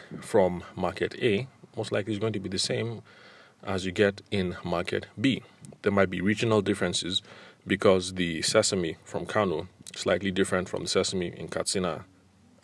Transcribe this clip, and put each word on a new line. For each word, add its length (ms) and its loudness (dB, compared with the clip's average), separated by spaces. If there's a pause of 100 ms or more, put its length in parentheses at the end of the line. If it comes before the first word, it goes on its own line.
(200)
from 440 2 (100)
market 480 -2
A 240 2 (300)
most 160 -6
likely 200 -2
is 60 -2
going 140 0
to 80 -4
be 80 -6
the 100 -4
same 440 -2 (600)
as 240 -4
you 60 -4
get 280 2 (120)
in 320 0
market 420 -2 (140)
B. 240 0 (380)
There 100 2
might 180 4
be 100 -4
regional 400 2
differences 640 -2 (460)
because 460 4
the 280 0
sesame 640 2
from 220 -8
Kano 420 0 (260)
is 60 -10
slightly 320 0
different 360 0
from 140 -4
the 60 -8
sesame 400 0
in 180 -10
Katsina 580 -2 (600)